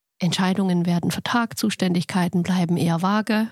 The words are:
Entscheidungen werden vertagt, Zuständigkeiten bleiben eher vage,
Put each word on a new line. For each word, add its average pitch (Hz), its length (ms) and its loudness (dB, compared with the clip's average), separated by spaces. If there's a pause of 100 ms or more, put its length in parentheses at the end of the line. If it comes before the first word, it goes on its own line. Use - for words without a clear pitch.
(200)
Entscheidungen 185 640 0
werden 175 260 0
vertagt, - 480 -2
Zuständigkeiten 180 840 0
bleiben 175 340 2
eher 165 240 0
vage, 214 500 0